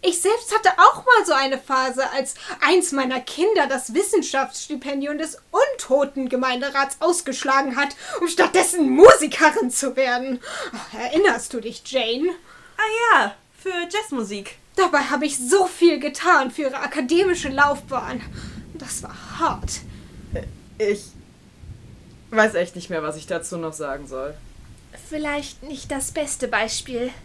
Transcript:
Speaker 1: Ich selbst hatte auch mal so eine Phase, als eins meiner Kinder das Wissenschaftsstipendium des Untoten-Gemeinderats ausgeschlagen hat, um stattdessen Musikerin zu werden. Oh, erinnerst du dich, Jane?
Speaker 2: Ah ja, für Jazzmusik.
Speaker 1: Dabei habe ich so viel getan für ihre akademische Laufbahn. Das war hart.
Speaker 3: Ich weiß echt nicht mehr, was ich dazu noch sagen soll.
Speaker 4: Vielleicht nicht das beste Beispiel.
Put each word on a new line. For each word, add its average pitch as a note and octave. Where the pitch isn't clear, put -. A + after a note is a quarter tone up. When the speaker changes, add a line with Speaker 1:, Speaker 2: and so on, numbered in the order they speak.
Speaker 1:
Ich F4
selbst G#4+
hatte G#4+
auch G#4
mal A#4+
so E4
eine C4+
Phase, C4
als C4+
eins E4+
meiner C4
Kinder E4
das C4
Wissenschaftsstipendium C#4+
des D#4
Untoten-Gemeinderats C4+
ausgeschlagen C4+
hat, C#4
um E4+
stattdessen F4
Musikerin D4+
zu C4
werden. B3+
Oh, A3
erinnerst B3+
du B3
dich, A3
Jane? B3+
Speaker 2:
Ah A4
ja, G#3+
für F#4+
Jazzmusik. A#3+
Speaker 1:
Dabei F4
habe C4+
ich D4
so D#4
viel E4+
getan C#4+
für D#4
ihre C4+
akademische D#4
Laufbahn. C4+
Das -
war -
hart. -
Speaker 3:
Ich G#3+
weiß G#3+
echt F3
nicht F3+
mehr, E3
was D3+
ich D#3
dazu E3+
noch D#3+
sagen C#3
soll. C3+
Speaker 4:
Vielleicht D4
nicht C#4+
das C4+
beste C#4+
Beispiel. A#3